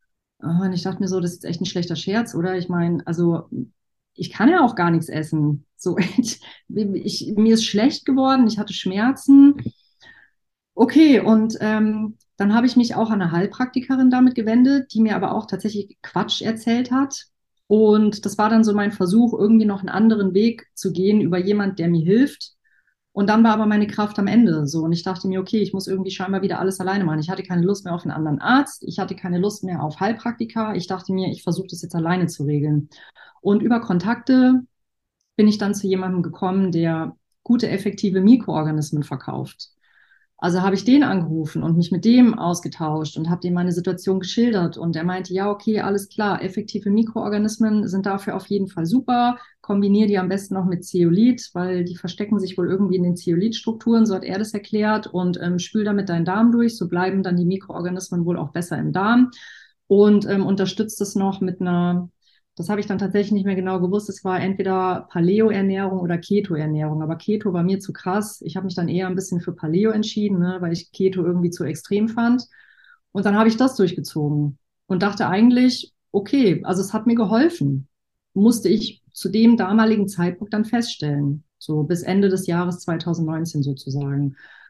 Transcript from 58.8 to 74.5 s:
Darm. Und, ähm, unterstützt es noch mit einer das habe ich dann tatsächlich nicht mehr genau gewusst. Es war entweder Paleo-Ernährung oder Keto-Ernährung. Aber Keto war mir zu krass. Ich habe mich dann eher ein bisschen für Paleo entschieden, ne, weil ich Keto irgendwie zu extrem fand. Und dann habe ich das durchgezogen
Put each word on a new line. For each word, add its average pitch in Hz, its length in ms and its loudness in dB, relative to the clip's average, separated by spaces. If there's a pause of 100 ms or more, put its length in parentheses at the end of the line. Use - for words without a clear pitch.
Darm. 233 400 4 (560)
Und, 202 400 6
ähm, 196 180 0
unterstützt 196 540 -2
es 202 160 -4
noch 196 240 -2
mit 185 200 -4
einer 175 500 -2 (480)
das 170 100 -8
habe 208 120 -2
ich 208 60 -6
dann 196 120 -4
tatsächlich 202 340 0
nicht 196 140 0
mehr 196 80 0
genau 185 260 -2
gewusst. 202 280 -2
Es - 160 -14
war 185 160 -2
entweder 185 720 -2
Paleo-Ernährung 196 920 0
oder 170 180 -2
Keto-Ernährung. 156 840 -2
Aber 156 140 -6
Keto 214 360 -4
war 175 100 -2
mir 190 160 0
zu - 140 -12
krass. 208 500 -6
Ich 160 140 -10
habe 190 100 -6
mich 180 80 -6
dann 175 140 -2
eher 180 180 -2
ein 185 80 -6
bisschen 185 260 -4
für 170 120 -8
Paleo 175 380 0
entschieden, 208 500 -2
ne, 180 200 -2
weil 170 120 -4
ich - 180 -8
Keto 185 340 0
irgendwie 175 260 0
zu 170 140 -8
extrem 202 440 -4
fand. 240 360 0 (680)
Und 196 140 -4
dann 202 100 2
habe 226 120 6
ich 220 80 2
das 254 200 0
durchgezogen 147 800 -2 (280)